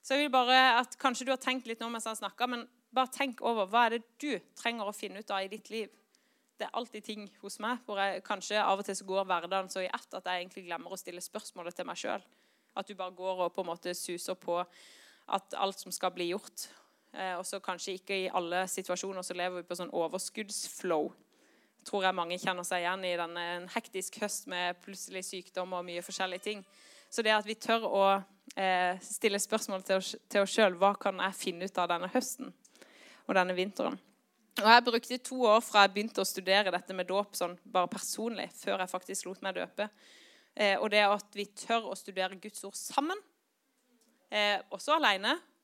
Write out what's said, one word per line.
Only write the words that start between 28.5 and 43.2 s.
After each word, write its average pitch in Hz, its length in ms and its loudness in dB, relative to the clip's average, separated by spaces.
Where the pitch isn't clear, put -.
eh, 185 440 2
stille 202 400 0
spørsmål 208 440 -2
til 190 120 2
oss, 190 200 -2
til 202 120 4
oss 196 120 2
selv, 190 240 6
hva 196 220 8
kan 196 180 0
jeg 190 220 -2
finne 175 240 -4
ut 190 140 -4
av 175 120 2
denne 175 220 0
høsten - 400 -2
og 190 80 0
denne 180 200 4
vinteren? 190 420 -2
Og 208 80 0
jeg 233 180 10
brukte 240 400 0
to 254 220 -4
år 214 160 8
fra 202 240 8
jeg 196 80 2
begynte 208 280 -2
å 190 60 0
studere 190 460 2
dette 180 200 -4
med 180 140 -4
dåp, 196 300 -2
sånn 175 260 -2
bare 180 240 2
personlig, 214 720 -6
før 196 240 -2
jeg 185 80 -4
faktisk 185 360 -8
lot 185 160 -10
meg 190 140 -4
døpe. 180 340 -4
Eh, 196 200 4
og 214 160 0
det 208 140 6
at 202 320 0
vi 202 80 -4
tør 226 460 -2
å 196 60 -8
studere 190 440 -6
Guds - 240 -14
ord 202 100 -12
sammen, 359 440 -2